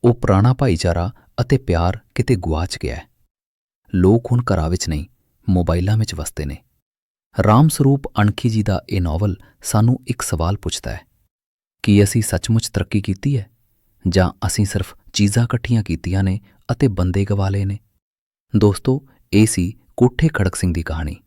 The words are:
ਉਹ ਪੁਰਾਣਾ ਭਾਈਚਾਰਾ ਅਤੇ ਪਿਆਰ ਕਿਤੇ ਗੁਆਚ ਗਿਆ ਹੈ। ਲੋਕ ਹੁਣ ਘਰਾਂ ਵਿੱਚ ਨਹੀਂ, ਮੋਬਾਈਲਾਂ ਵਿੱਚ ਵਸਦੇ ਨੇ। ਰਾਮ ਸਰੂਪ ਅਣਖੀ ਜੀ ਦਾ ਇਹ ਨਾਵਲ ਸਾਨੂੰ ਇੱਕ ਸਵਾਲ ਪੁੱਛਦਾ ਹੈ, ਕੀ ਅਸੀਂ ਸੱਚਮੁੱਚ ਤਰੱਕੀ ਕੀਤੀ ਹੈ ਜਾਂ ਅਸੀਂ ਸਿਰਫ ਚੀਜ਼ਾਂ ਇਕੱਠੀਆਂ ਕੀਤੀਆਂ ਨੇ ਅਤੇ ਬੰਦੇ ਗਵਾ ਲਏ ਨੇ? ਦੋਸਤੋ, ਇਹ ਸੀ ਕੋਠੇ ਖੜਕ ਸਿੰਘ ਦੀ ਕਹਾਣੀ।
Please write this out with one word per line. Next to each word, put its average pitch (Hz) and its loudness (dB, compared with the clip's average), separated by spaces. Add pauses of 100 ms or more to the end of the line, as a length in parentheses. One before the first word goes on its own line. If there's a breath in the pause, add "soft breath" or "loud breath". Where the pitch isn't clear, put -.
ਉਹ 120 4
ਪੁਰਾਣਾ 104 2
ਭਾਈਚਾਰਾ 87 0 (300 soft breath)
ਅਤੇ 135 0
ਪਿਆਰ 87 -2 (160)
ਕਿਤੇ 123 0
ਗੁਆਚ 82 -4
ਗਿਆ 62 -6
ਹੈ। - -18 (880)
ਲੋਕ 98 4
ਹੁਣ 120 0 (100)
ਘਰਾਂ 82 0
ਵਿੱਚ 90 -4
ਨਹੀਂ, 76 -4 (440)
ਮੋਬਾਈਲਾਂ 90 0
ਵਿੱਚ 110 -2
ਵਸਦੇ 76 -8
ਨੇ। 69 -12 (800)
ਰਾਮ 113 6
ਸਰੂਪ 139 0
ਅਣਖੀ 104 0
ਜੀ 107 0
ਦਾ 101 0
ਇਹ 98 -2
ਨਾਵਲ 87 -2 (260 soft breath)
ਸਾਨੂੰ 113 2
ਇੱਕ - -6
ਸਵਾਲ 85 -4
ਪੁੱਛਦਾ - -8
ਹੈ, - -14 (760)
ਕੀ 101 6
ਅਸੀਂ 110 0
ਸੱਚਮੁੱਚ - -2
ਤਰੱਕੀ - -2
ਕੀਤੀ 127 -2
ਹੈ 101 -8 (580)
ਜਾਂ 90 0
ਅਸੀਂ 104 0
ਸਿਰਫ - -6 (180)
ਚੀਜ਼ਾਂ 104 2
ਇਕੱਠੀਆਂ 117 0
ਕੀਤੀਆਂ 90 -2
ਨੇ 95 0 (320 soft breath)
ਅਤੇ 135 0
ਬੰਦੇ 92 0
ਗਵਾ 98 -2
ਲਏ 98 -2
ਨੇ? 98 -4 (800)
ਦੋਸਤੋ, 104 0 (260 soft breath)
ਇਹ 107 6
ਸੀ 90 -4 (240)
ਕੋਠੇ 127 2
ਖੜਕ 90 -2
ਸਿੰਘ 92 -2
ਦੀ 82 -4
ਕਹਾਣੀ। 80 -6 (120)